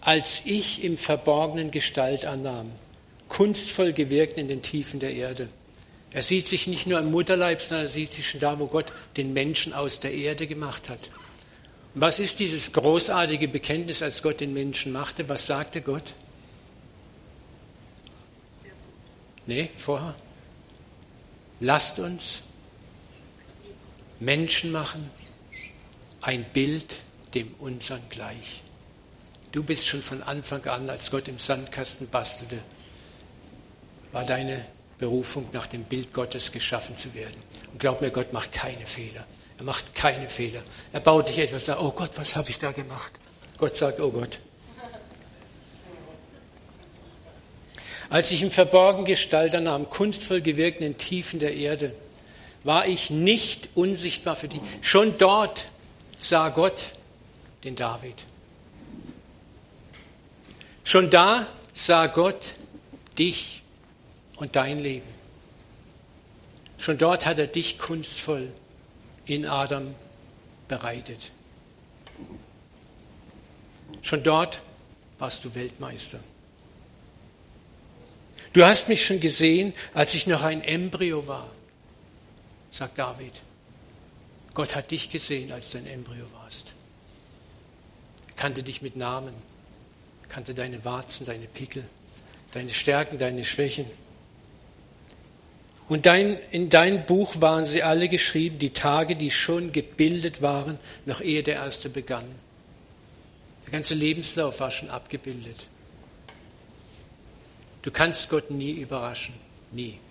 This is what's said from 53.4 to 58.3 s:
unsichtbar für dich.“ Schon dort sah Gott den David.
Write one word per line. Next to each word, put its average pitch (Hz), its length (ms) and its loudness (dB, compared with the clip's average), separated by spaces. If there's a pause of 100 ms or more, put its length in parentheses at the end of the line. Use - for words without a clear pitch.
unsichtbar 175 600 0
für 147 140 -8
dich.“ 147 140 -10 (180)
Schon 208 380 6
dort 202 480 6 (520)
sah 160 300 6
Gott 180 460 0 (680)
den 131 120 -8
David. 120 380 -6 (2750)